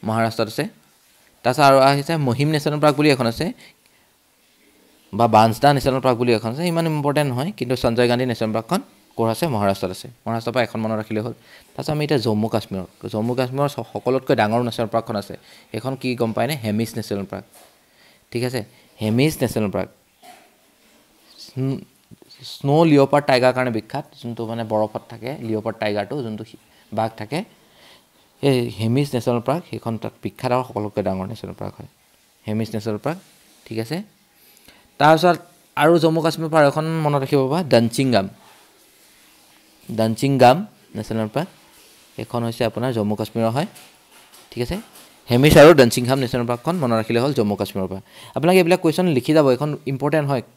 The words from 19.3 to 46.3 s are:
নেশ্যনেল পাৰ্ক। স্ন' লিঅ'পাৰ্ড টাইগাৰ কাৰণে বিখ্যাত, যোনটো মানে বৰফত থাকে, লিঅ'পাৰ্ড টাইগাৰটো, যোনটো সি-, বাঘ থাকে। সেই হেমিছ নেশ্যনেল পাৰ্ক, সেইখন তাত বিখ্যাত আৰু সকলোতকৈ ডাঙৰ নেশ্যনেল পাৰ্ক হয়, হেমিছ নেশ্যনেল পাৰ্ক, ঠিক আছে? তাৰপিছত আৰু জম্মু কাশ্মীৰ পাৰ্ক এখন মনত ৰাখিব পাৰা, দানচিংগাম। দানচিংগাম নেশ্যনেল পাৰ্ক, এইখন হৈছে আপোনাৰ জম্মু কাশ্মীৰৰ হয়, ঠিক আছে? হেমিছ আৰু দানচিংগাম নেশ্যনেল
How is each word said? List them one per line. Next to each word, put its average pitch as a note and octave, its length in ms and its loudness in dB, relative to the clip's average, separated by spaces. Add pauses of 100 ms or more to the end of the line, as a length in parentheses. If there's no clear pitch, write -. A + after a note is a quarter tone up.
নেশ্যনেল A2 320 -2
পাৰ্ক। F#2 140 -4 (2750)
স্ন' D3 380 0
লিঅ'পাৰ্ড C#3+ 400 4
টাইগাৰ B2+ 260 4
কাৰণে B2+ 220 -2
বিখ্যাত, C#3 260 -8 (160)
যোনটো A#2 300 -10
মানে A#2 120 -6 (100)
বৰফত G#2+ 300 -2 (100)
থাকে, A2+ 180 -12 (160)
লিঅ'পাৰ্ড A2 360 -4
টাইগাৰটো, G#2 320 -4 (120)
যোনটো A2 220 -10
সি-, - 140 -20 (300)
বাঘ A2 180 -2 (100)
থাকে। G#2+ 180 -8 (1040)
সেই C#3 140 2 (220)
হেমিছ A#2+ 360 0
নেশ্যনেল A#2+ 340 0
পাৰ্ক, D#3+ 220 -2
সেইখন A2+ 220 -8 (100)
তাত A2 120 -10 (100)
বিখ্যাত B2 320 -6
আৰু C3 120 0
সকলোতকৈ G#2+ 400 -6
ডাঙৰ F#2+ 240 -4
নেশ্যনেল G2 280 -14
পাৰ্ক G2 180 -10
হয়, - 120 -18 (560)
হেমিছ G#2+ 280 -4
নেশ্যনেল G#2 300 -6
পাৰ্ক, E3 140 -4 (480)
ঠিক A2+ 180 -8
আছে? D3+ 120 -8 (1040)
তাৰপিছত D#3+ 360 6 (460)
আৰু D#3+ 120 6 (100)
জম্মু E3 220 4
কাশ্মীৰ D#3+ 280 -4
পাৰ্ক D3+ 180 6
এখন D#3 120 -2 (200)
মনত D3 200 2
ৰাখিব C#3 160 2 (120)
পাৰা, F3 100 -2 (100)
দানচিংগাম। A#2 540 2 (1700)
দানচিংগাম B2+ 580 4 (420)
নেশ্যনেল A2 360 -4
পাৰ্ক, E3 140 -4 (720)
এইখন A#2 280 -6
হৈছে A2+ 240 -6
আপোনাৰ A#2+ 280 -4
জম্মু G#2 220 0
কাশ্মীৰৰ A2+ 360 -2
হয়, E3 120 -4 (840)
ঠিক A#2+ 160 -8
আছে? D3+ 100 -6 (540)
হেমিছ C3+ 320 6
আৰু D3+ 80 12 (100)
দানচিংগাম B2 440 4
নেশ্যনেল A#2+ 260 -2